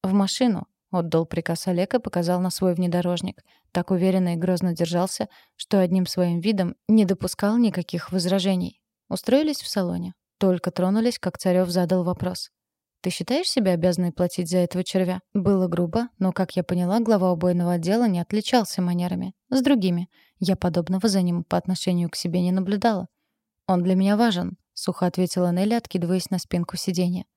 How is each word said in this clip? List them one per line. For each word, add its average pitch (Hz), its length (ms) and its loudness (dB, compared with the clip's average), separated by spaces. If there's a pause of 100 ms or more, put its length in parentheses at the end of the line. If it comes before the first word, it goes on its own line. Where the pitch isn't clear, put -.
«В 190 100 2
машину!» 202 540 2 (240)
Отдал 165 340 0
приказ - 420 -4
Олег 185 260 0
и 240 60 2
показал 180 420 -2
на 185 80 0
свой 180 260 0
внедорожник. 180 680 -2 (300)
Так 180 200 -2
уверенно 185 420 2
и 170 40 -2
грозно 180 360 0
держался, 175 560 -2 (260)
что - 240 0
одним 185 260 2
своим 175 340 0
видом 190 360 0 (120)
не 214 180 6
допускал 196 520 0
никаких 185 540 -2
возражений. 180 720 0 (280)
Устроились 285 520 0
в - 60 -12
салоне. 175 460 -4 (240)
Только 180 340 2
тронулись, 214 480 0
как - 180 -6
Царёв 185 320 2
задал 180 340 2
вопрос. 180 480 -4 (500)
«Ты 190 80 -2
считаешь 269 400 -2
себя 196 220 2
обязанной 175 400 0
платить 175 380 -2
за 180 100 2
этого 180 240 0
червя?» 180 380 -2 (120)
Было 185 340 2
грубо, 175 420 0 (100)
но, 185 120 2
как 185 240 -4
я 180 80 0
поняла, 180 360 0
глава 208 320 2
убойного 175 420 2
отдела 190 340 2
не 180 120 2
отличался 208 600 0
манерами. 180 520 -2 (160)
С 262 120 2
другими. 185 460 2 (320)
Я 185 160 0
подобного 180 520 0
за 196 140 2
ним 175 220 0
по - 140 0
отношению 175 520 0
к - 60 -12
себе 175 260 -2
не 180 100 0
наблюдала. 190 560 0 (600)
«Он 180 160 2
для 185 120 2
меня 196 220 4
важен», — 180 400 0 (160)
сухо - 320 -4
ответила 180 460 0
Нелли, 196 240 0
откидываясь 180 540 -2
на 185 100 0
спинку 175 380 -4
сиденья. 180 480 -2 (120)